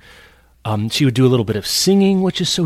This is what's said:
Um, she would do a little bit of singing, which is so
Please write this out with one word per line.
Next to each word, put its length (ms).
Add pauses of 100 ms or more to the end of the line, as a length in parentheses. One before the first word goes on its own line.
(680)
Um, 220
she 160
would 80
do 140
a 20
little 160
bit 100
of 120
singing, 560
which 180
is 80
so 160